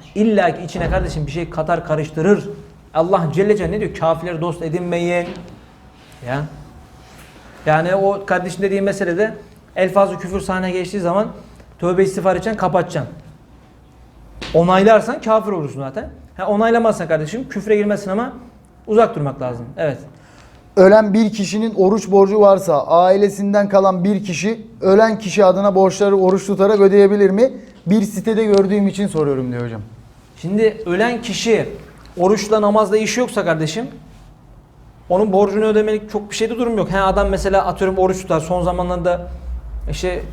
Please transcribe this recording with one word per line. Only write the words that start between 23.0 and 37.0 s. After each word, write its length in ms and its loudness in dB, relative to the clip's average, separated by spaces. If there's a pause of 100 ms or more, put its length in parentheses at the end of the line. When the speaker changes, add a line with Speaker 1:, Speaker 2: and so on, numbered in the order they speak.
Speaker 2:
kalan 360 2
bir 200 0
kişi 420 -6 (140)
ölen 380 4
kişi 260 0
adına 300 4
borçları 420 4
oruç 300 2
tutarak 340 2
ödeyebilir 500 6
mi? 220 2 (340)
Bir 160 4
sitede 420 -2
gördüğüm 440 2
için 180 -2
soruyorum 460 -2
diyor 100 -6
hocam. 180 -8 (560)
Speaker 1:
Şimdi 500 -2
ölen 360 -2
kişi 460 -2 (500)
oruçla 440 0
namazla 360 2
işi 220 -2
yoksa 240 -2
kardeşim 420 -4 (1200)
onun 240 0
borcunu 320 2
ödemelik 460 0
çok 200 -8
bir 40 -10
şeyde 240 -2
durum 200 -2
yok. 120 -2
He, 100 0